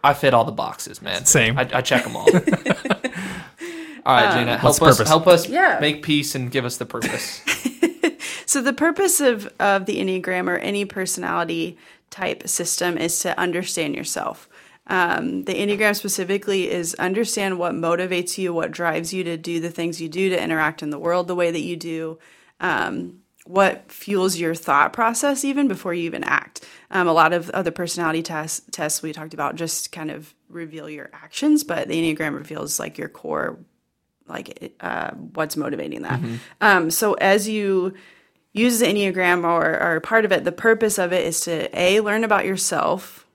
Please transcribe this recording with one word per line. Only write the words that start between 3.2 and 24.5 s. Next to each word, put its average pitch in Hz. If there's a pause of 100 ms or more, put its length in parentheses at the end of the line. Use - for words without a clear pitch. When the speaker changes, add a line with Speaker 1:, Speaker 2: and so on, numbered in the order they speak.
Speaker 1:
All 135
right, 214
Speaker 3:
Um, 196
Speaker 1:
Jana, 120
Speaker 2:
What's -
Speaker 1:
help 147
Speaker 2:
the 165
Speaker 1:
us, 131
Speaker 2:
purpose? 113
Speaker 1:
help 160
us 170
Speaker 3:
Yeah. 302
Speaker 1:
make 147
peace 147
and 127
give 127
us 123
the 120
purpose. -
Speaker 3:
<laughs> - (920)
So -
the 254
purpose 339
of, 233
of 196
the 208
Enneagram 185
or 180
any 202
personality 175 (320)
type -
system 175
is 165
to -
understand 175
yourself. - (400)
Um, 180
the 190
Enneagram 208
specifically 196
is 170
understand 190
what 170
motivates 175
you, 180
what 160
drives 165
you 185
to 170
do 170
the 165
things 165
you 165
do, 185
to 185
interact 160
in 151
the 147
world 170
the 180
way 175
that 165
you 175
do, 160 (420)
um, 175 (260)
what 190
fuels 185
your 165